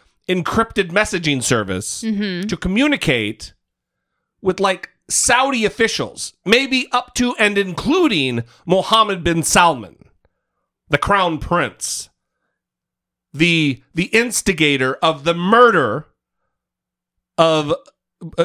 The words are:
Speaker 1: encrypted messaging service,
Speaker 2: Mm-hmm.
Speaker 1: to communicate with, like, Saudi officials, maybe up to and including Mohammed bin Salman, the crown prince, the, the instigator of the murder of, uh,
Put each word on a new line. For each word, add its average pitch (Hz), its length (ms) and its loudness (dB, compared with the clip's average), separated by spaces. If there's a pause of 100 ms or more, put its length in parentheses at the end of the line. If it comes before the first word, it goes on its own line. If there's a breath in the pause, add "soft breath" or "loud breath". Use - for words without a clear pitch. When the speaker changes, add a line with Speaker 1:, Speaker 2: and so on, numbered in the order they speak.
(280 soft breath)
Speaker 1:
encrypted 185 600 -2
messaging 165 520 -2
service, 98 600 -4
Speaker 2:
Mm-hmm. 202 440 -4
Speaker 1:
to 214 100 -4
communicate 180 960 -2 (880)
with, 185 200 -2
like, 190 300 -2 (180)
Saudi 254 560 0
officials, - 680 -4 (100)
maybe 254 480 2
up - 220 -4
to 247 220 0
and 208 220 0
including 185 840 0 (200 soft breath)
Mohammed 190 600 2
bin 165 180 0
Salman, 151 540 2 (920)
the 147 100 2
crown 180 400 0
prince, - 720 -4 (1200)
the, 156 480 0 (100)
the 175 140 -4
instigator 156 960 0
of 147 220 -2
the 170 100 0
murder 175 720 2 (1300)
of, 160 360 2 (640)
uh, 131 60 2